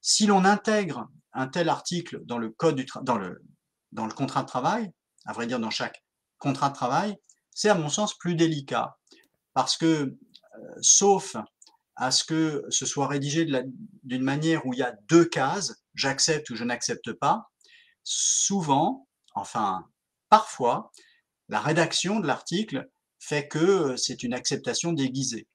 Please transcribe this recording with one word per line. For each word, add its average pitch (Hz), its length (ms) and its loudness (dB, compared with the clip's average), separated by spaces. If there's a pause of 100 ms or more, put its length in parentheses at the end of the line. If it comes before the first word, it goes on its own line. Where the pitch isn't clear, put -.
Si - 260 2
l'on 196 180 6
intègre 202 640 2 (240)
un 131 140 -4
tel 170 200 -2
article - 580 -4
dans 120 120 -6
le 110 140 -6
code 160 240 2
du 131 100 -4
tra-, - 180 -12
dans 127 140 0
le, 92 260 -10 (480)
dans 110 140 -6
le 110 80 -8
contrat 135 300 -2
de - 40 -10
travail, 175 440 -2 (340)
à 107 80 -10
vrai 117 140 -6
dire, 120 120 -2
dans 110 120 -4
chaque - 340 -8 (320)
contrat 139 320 0
de 135 60 -10
travail, 160 420 -2 (320)
c'est - 200 0
à 202 60 6
mon 156 140 -2
sens 208 300 -2
plus 175 160 -2
délicat. 147 640 0 (560)
Parce 127 220 0
que, 165 80 0
euh, 147 320 2 (600)
sauf - 560 4 (640)
à 127 120 0
ce - 120 2
que 160 460 0
ce - 160 -2
soit 135 220 -2
rédigé 143 360 0
de 151 80 -2
la, 127 120 0 (400)
d'une 127 180 -4
manière 151 460 0
où 127 60 -2
il 120 40 -6
y 135 60 0
a 120 120 -4 (140)
deux 165 160 8
cases, 165 580 -4 (120)
j'accepte 139 560 0
ou 117 40 -8
je 113 80 -6
n'accepte 120 480 -6
pas, 170 380 -2 (540)
souvent, 180 1040 0 (260)
enfin, 98 500 -4 (460)
parfois, 165 640 4 (580)
la 107 100 -2
rédaction 165 600 0
de 170 80 -2
l'article 170 600 -4 (300)
fait 147 300 -4
que, - 100 -6
euh, 160 400 4
c'est - 240 -4
une 120 140 -4
acceptation 131 580 -2
déguisée. 131 600 -2